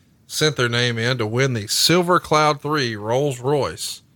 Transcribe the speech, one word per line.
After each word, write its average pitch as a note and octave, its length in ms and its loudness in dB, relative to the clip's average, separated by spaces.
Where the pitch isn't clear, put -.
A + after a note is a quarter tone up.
sent D3+ 300 0
their B2 120 2
name A#2+ 300 0
in A#2+ 220 -2
to A2 80 -2
win B2+ 260 0
the G#2 140 -6
Silver F3 520 2
Cloud D3+ 400 2
three C#3+ 360 -2
Rolls B2 440 -2
Royce. B2 600 -2